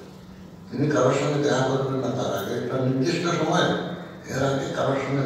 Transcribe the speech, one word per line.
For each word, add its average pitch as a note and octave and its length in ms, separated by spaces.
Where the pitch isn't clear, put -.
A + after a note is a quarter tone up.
তিনি C#3 180
কারোর C3 320
সঙ্গে D3 240
দেখা C3 260
করবেন C3+ 340
না - 140
তার - 220
আগে, - 140
একটা B2 220
নির্দিষ্ট C3+ 380
সময়, D#3+ 280
এর C3 160
আগে C#3 220
কারোর C#3 280
সঙ্গে C3+ 220